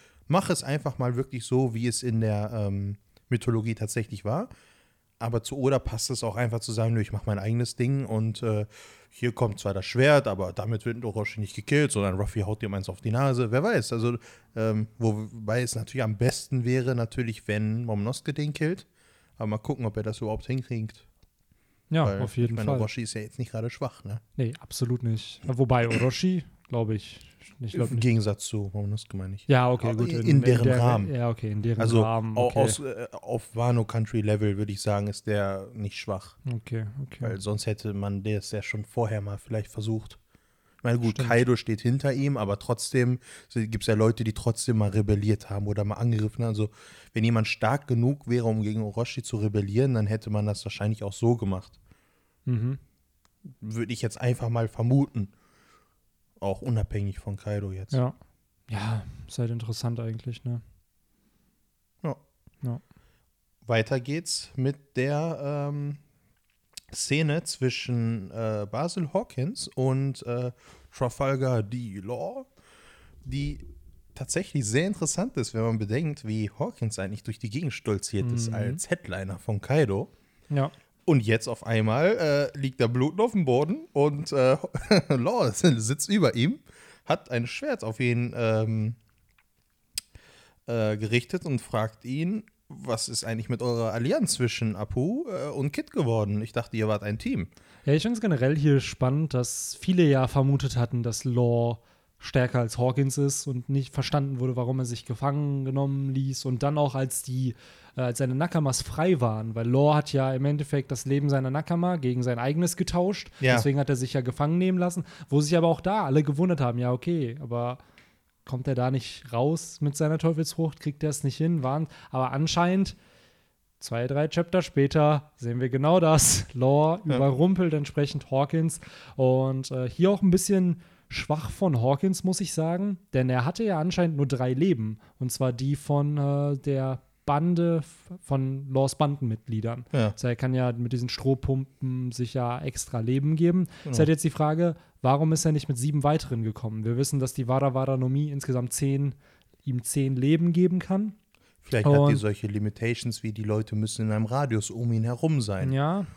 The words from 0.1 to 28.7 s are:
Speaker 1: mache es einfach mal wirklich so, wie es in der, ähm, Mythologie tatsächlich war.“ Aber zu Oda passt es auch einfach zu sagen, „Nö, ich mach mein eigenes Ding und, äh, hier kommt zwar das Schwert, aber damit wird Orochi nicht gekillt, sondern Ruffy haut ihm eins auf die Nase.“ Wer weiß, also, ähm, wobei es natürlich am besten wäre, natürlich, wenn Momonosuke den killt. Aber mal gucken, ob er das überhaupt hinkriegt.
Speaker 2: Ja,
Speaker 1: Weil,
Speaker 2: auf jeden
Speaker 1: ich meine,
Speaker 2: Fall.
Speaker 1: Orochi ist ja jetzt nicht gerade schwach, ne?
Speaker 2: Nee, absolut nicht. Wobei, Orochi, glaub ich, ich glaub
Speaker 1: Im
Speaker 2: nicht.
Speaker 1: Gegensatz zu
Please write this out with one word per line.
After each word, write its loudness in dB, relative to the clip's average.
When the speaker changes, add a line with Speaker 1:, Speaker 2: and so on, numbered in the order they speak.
Speaker 1:
mache 2
es -2
einfach -4
mal 0
wirklich -6
so, 2
wie 0
es -4
in 0
der, 0
ähm, -2
Mythologie 0
tatsächlich -6
war.“ -2
Aber -2
zu -8
Oda 2
passt -4
es -4
auch -4
einfach -2
zu -10
sagen, 0
„Nö, 2
ich -2
mach -6
mein -2
eigenes -2
Ding 0
und, -2
äh, 0
hier -2
kommt -2
zwar -2
das -4
Schwert, 4
aber -4
damit -4
wird -6
Orochi -4
nicht -8
gekillt, 0
sondern 0
Ruffy -2
haut -4
ihm -4
eins -6
auf -10
die -4
Nase.“ 2
Wer 2
weiß, 0
also, 0
ähm, 0
wobei -2
es -2
natürlich -4
am 0
besten 0
wäre, 0
natürlich, -4
wenn 0
Momonosuke -4
den -4
killt. -2
Aber -4
mal -2
gucken, -4
ob -2
er -4
das -6
überhaupt -6
hinkriegt. -6
Speaker 2:
Ja, 4
Speaker 1:
Weil, 0
Speaker 2:
auf -4
jeden 2
Speaker 1:
ich -4
meine, -2
Speaker 2:
Fall. 0
Speaker 1:
Orochi -2
ist -8
ja -6
jetzt -14
nicht -6
gerade -4
schwach, -10
ne? -8
Speaker 2:
Nee, 0
absolut -2
nicht. -4
Wobei, 2
Orochi, 2
glaub -2
ich, -6
ich -8
glaub 0
Speaker 1:
Im -2
Speaker 2:
nicht. 0
Speaker 1:
Gegensatz 2
zu -4